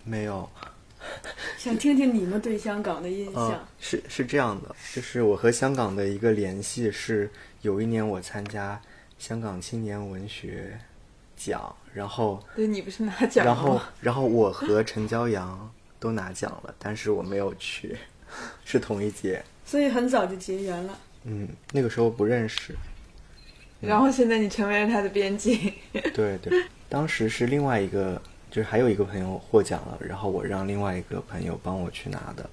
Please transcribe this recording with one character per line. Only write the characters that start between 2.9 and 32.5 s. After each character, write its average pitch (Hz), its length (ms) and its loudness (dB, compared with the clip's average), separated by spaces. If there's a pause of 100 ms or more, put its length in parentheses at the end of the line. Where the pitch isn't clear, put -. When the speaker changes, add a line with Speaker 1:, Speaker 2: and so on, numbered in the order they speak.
Speaker 2:
的 180 80 -6
印 196 240 -6
象。 113 180 0
Speaker 1:
呃， - 100 -4 (180)
是， - 300 -4
是 131 180 -2
这 143 100 -2
样 110 260 2
的， - 120 -14 (180)
就 127 80 -6
是 123 220 -2
我 104 140 6
和 117 140 6
香 135 220 2
港 110 220 0
的 98 120 0
一 98 120 -2
个 113 140 4
联 98 280 0
系 110 300 -2
是， 104 400 -2 (320)
有 101 180 0
一 113 60 0
年 110 200 0
我 98 140 -2
参 104 240 -10
加 101 360 -6 (360)
香 117 240 -6
港 98 200 -6
青 113 220 -6
年 104 280 -6
文 95 180 -8
学 101 500 -10 (580)
奖， 52 380 -6 (200)
然 101 140 -6
后 104 340 0 (140)
Speaker 3:
对， 220 100 2
你 202 160 0
不 196 80 -10
是 220 140 -4
拿 202 80 -2 (140)
奖 196 200 4
了 - 80 6
吗？ - 0 -
Speaker 1:
然 - 20 4
后， 135 240 4 (200)
然 120 140 0
后 135 80 0
我 113 280 6
和 107 320 2
陈 107 260 -2
骄 117 200 0
阳 98 420 -4 (300)
都 113 100 0
拿 95 220 -4
奖 - 180 -6 (140)
了， - 160 -14
但 104 140 -4
是 107 180 0
我 98 100 2
没 98 140 -2
有 98 180 0
去， - 420 -8 (680)
是 120 160 4
同 101 220 -2
一 107 60 0
届。 95 340 -4 (220)
Speaker 2:
所 285 140 0
以 285 100 6
很 247 200 2
早 226 180 4
就 185 80 -6
结 185 280 -6
缘 180 220 -4
了。 190 140 -10 (260)
Speaker 1:
嗯， 104 240 -6 (240)
那 139 80 2
个 120 80 2
时 117 120 -2
候 117 100 6
不 104 140 0
认 113 240 2
识。 - 260 -8 (1040)
Speaker 3:
然 214 200 4
后 269 100 8
现 247 180 6
在 226 100 4
你 208 100 4
成 202 200 0
为 208 140 4
了 208 60 4
他 226 120 2
的 196 80 0
编 196 300 0
辑。 214 340 2 (400)
Speaker 1:
对， 101 260 0
对， - 260 2 (240)
当 147 180 0
时 110 220 0
是 120 180 0
另 143 180 2
外 123 160 4
一 98 60 2
个， 95 340 0 (300)
就 - 100 -2
是 110 80 -2
还 110 100 4
有 127 100 6
一 104 60 6
个 98 100 4
朋 95 160 -2
友 92 180 -4
获 104 240 6
奖 - 200 -2
了， - 180 -10
然 95 180 -8
后 101 120 -2
我 95 120 0
让 98 240 -2
另 101 140 -2
外 95 160 0
一 90 60 -4
个 - 180 -6
朋 87 240 -8
友 87 180 -4
帮 92 180 -4
我 87 100 -4
去 - 180 -10
拿 90 280 -8
的。 - 160 -12